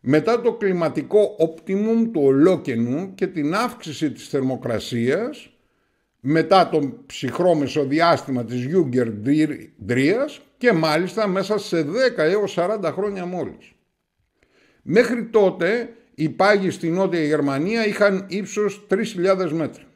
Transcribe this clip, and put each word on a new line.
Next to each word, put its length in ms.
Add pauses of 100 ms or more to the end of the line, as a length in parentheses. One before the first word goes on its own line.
μετά 400
το 120
κλιματικό 840
optimum 760
του 100
ολόκενου 920
και 120
την 280
αύξηση 560
της 180
θερμοκρασίας, 1200 (720)
μετά 500
το 240 (120)
ψυχρό 500
μεσοδιάστημα 920
της 180
Γιούγκερ 460 (760)
Ντρίας 560 (160)
και 160
μάλιστα 540
μέσα 300
σε 240
δέκα 420
έως 280
σαράντα 400
χρόνια 340
μόλις. 460 (1080)
Μέχρι 440
τότε 680 (200)
οι 140
πάγοι 400
στη 200
Νότια 340
Γερμανία 640
είχαν 420
ύψος 580
τρεις 240
χιλιάδες 400
μέτρα. 320 (120)